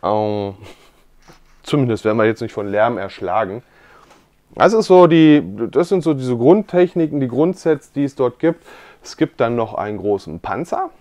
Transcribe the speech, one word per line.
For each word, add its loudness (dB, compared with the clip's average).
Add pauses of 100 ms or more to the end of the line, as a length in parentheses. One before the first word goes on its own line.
Ähm, -4 (1080)
zumindest -2
werden 0
wir 2
jetzt -2
nicht -10
von -8
Lärm 0
erschlagen. -6 (920)
Das 2
ist 0
so 8
die, 6 (280)
das 0
sind -2
so 0
diese -4
Grundtechniken, 2
die -2
Grundsets, -4
die -4
es -6
dort -4
gibt. -4 (380)
Es -20
gibt -4
dann -2
noch -4
einen -8
großen -6
Panzer. -8 (100)